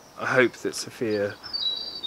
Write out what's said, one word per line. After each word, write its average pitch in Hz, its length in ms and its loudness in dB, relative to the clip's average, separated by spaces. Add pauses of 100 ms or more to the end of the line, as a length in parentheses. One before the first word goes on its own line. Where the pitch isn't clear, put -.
(200)
I - 80 -4
hope 127 300 6
that - 180 -4
Sophia 104 580 0 (720)